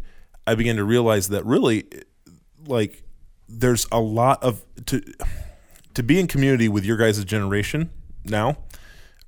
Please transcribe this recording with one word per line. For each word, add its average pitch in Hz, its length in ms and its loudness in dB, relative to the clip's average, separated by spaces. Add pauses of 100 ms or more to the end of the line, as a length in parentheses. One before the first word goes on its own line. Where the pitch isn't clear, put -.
(480)
I 113 80 2
began 117 220 0
to 101 80 0
realize 110 420 2
that 101 180 -4
really, 123 400 2 (800)
like, 117 380 -2 (460)
there's 117 420 0
a 117 80 2
lot 113 440 2
of, 123 200 0 (220)
to, - 180 -4 (920)
to 123 80 -2
be 135 200 4
in 180 60 2
community 135 420 2
with 101 160 0
your 110 120 0
guys' 107 280 4
generation 104 640 -2 (340)
now 107 340 0 (720)